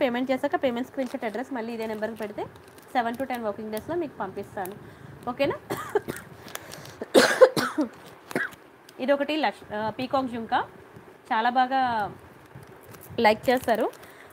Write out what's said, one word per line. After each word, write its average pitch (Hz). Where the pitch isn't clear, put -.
Payment 254
చేశాక 285
payment 247
screenshot 254
address 226
మళ్ళీ 226
ఇదే 220
నెంబర్కి 214
పెడితే 214
seven 233
to 269
ten 240
working 214
డేస్‌లో 247
మీకు 269
పంపిస్తాను. 196
ఓకేనా? 277
<coughs> -
ఇదొకటి 277
లక్ష్-, -
ఆ, -
Peacock 254
జుంకా, 233
చాలా 233
బాగా 262
like 220
చేస్తారు. 247